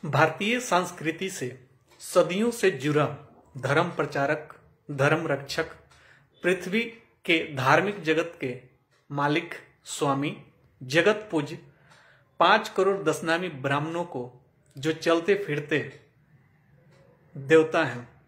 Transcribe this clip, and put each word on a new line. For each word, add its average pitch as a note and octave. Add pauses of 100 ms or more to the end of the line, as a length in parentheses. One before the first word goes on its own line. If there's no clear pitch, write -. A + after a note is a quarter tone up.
भारतीय G3
संस्कृति F3+
से - (340)
सदियों F#3
से G3+
जुड़ा C#3+ (420)
धर्म C#3+
प्रचारक, D3 (300)
धर्म D3
रक्षक, C#3+ (800)
पृथ्वी F#3 (420)
के D#3+
धार्मिक E3
जगत D#3+
के B2 (480)
मालिक, D3 (300)
स्वामी, C#3+ (360)
जगत E3+
पूज्य D3+ (800)
पांच G#3
करोड़ F#3+
दशनामी E3
ब्राह्मणों D3
को B2 (320)
जो D3+
चलते E3
फिरते D3 (1400)
देवता D#3
हैं A#2+